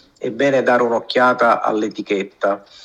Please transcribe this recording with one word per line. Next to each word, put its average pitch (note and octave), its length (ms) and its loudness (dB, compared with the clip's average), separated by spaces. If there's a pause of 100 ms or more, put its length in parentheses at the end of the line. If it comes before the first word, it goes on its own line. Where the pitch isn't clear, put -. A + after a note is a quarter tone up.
(160)
è - 140 -8
bene C3 320 0
dare B2 200 2
un'occhiata A#2 800 0
all'etichetta, G2+ 1000 -4 (200)